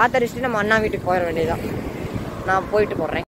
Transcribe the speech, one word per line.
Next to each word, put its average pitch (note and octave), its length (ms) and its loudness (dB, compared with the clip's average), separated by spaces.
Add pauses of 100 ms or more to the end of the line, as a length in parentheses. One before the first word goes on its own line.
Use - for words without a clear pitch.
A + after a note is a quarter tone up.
காத்தடிச்சிட்டு A#3+ 460 2
நம்ம A3 160 0
அண்ணா G#3+ 220 4
வீட்டுக்கு G#3 260 -2
போயிட F3+ 180 2
வேண்டியதுதான். E3 360 0 (840)
நான் F#3+ 240 2
போயிட்டு G#3 280 2
போடுறேன். D#3 300 -2